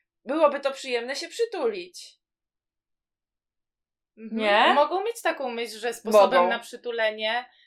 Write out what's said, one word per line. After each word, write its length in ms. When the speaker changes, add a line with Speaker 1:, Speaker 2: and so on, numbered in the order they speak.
Speaker 1:
byłoby 340
to 120
przyjemne 440
się 120
przytulić. 920
Speaker 2:
Mhm. 240
Speaker 1:
Nie? 320
Speaker 2:
Mogą 300
mieć 180
taką 280
myśl, 300
że 140
sposobem 460
Speaker 1:
Mogą. 100
Speaker 2:
na 100
przytulenie 880